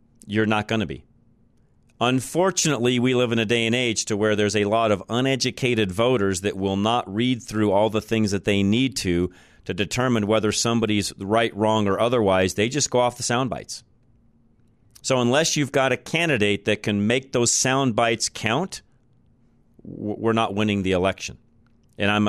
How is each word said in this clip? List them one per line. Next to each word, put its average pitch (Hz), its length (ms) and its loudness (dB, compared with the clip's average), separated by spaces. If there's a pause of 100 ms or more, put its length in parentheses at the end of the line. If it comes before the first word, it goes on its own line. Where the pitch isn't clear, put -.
(260)
you're 107 200 0
not 107 200 0
gonna 110 200 -2
be. 69 180 -12 (960)
Unfortunately, 127 960 0
we 127 160 2
live 123 180 2
in 117 60 2
a 113 60 2
day 113 220 2
and 113 80 2
age 123 320 -2
to 110 100 -2
where 107 180 2
there's 104 220 0
a 104 80 2
lot 113 260 2
of 98 180 0
uneducated 123 840 0
voters 101 480 2
that 98 160 -2
will 95 200 -2
not 104 360 -2
read 120 300 0
through 104 300 0
all 104 180 4
the 104 100 -2
things 110 300 0
that 98 140 -2
they 101 180 2
need 113 340 2
to, 87 340 0 (340)
to 95 100 -8
determine 110 520 0
whether 107 240 2
somebody's 107 680 0
right, 110 380 -2
wrong, 107 300 2
or 95 140 0
otherwise. 98 540 2
They 107 140 0
just 139 220 -2
go 123 100 2
off 120 160 0
the - 60 -10
sound 123 280 -2
bites. - 340 -12 (1160)
So 131 180 0
unless 135 360 2
you've 143 160 -2
got 131 200 2
a 123 40 0
candidate 120 680 0
that 104 180 -2
can 101 240 0
make 131 260 0
those 120 200 2
sound 131 420 0
bites 117 340 0
count, 135 540 -4 (1000)
w-, 101 340 -8
we're 110 140 0
not 110 220 0
winning 104 280 0
the 95 100 0
election. 92 460 -2 (600)
And 104 140 0
I'm, 104 160 2